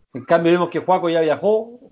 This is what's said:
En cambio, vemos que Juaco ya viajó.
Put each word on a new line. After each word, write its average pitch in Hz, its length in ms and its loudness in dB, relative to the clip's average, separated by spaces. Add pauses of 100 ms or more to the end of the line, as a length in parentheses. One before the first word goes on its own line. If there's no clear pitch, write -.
(140)
En 120 100 -12
cambio, 170 300 2
vemos 175 160 0
que 165 100 -6
Juaco 175 300 0
ya 165 100 0
viajó. 214 580 -2 (140)